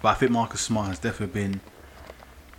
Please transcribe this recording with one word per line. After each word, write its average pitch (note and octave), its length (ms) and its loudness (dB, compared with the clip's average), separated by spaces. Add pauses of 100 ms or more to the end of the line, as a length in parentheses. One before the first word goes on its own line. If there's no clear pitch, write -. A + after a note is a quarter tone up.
but A2 80 4
I G2+ 60 6
think B2+ 160 4
Marcus A2+ 300 0
Smart G#2+ 260 0
has F#2 120 -6
definitely G#2 420 -4
been G2 180 -2 (1000)